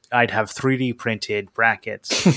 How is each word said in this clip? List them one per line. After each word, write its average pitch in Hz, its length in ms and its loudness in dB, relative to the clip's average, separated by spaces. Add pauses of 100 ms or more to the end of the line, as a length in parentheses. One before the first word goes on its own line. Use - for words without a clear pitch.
(120)
I'd 120 180 2
have 110 220 -2
three 135 260 0
D 127 160 -2
printed 104 600 -4
brackets." - 840 0